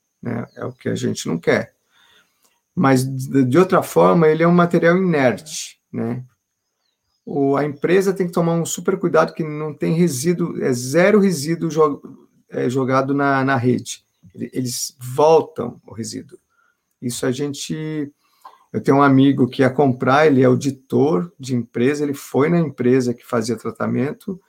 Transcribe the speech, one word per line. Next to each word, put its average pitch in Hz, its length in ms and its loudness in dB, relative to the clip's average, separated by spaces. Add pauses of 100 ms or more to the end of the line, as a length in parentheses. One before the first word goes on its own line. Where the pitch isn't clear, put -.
(220)
né? 120 240 -10 (100)
É 117 80 -14
o 117 80 -10
que - 180 -14
a 113 60 -4
gente 120 320 -6
não 165 120 -4
quer. - 340 -2 (1000)
Mas, 135 280 2
de, 135 400 -2
de 127 140 0
outra 185 240 2
forma, 175 460 2
ele 156 160 2
é 170 40 4
um 170 60 4
material 170 420 2
inerte, 147 840 -2 (100)
né? 120 320 -6 (1000)
O, 139 320 -2
a 143 80 -2
empresa 180 480 0
tem 180 140 -4
que 175 40 -10
tomar 170 220 0
um 165 120 -2
super 185 340 -4
cuidado 165 340 2
que 165 100 -6
não 151 300 -8
tem 170 200 -4
resíduo, 165 680 0
é 139 80 0
zero 156 480 2
resíduo 165 500 0
jo-, 147 580 -2 (200)
é, 135 220 -4
jogado 135 460 0
na, 139 280 0
na 135 120 0
rede. 120 500 -2 (300)
Ele, - 180 -12
eles - 460 -8
voltam 147 840 0
o - 120 -20
resíduo. - 420 -12 (640)
Isso 127 240 -6
a 131 60 0
gente, 147 800 -8 (580)
eu 107 100 -6
tenho 139 160 4
um 143 60 6
amigo 135 440 4
que 131 160 0
ia 127 80 4
comprar, 135 560 2
ele 135 160 4
é - 20 6
auditor 135 920 0
de 131 160 -6
empresa, 127 480 -2
ele 143 100 -4
foi 139 360 -2
na 175 100 2
empresa 123 560 0
que - 100 -20
fazia 113 320 -2
tratamento 120 920 -6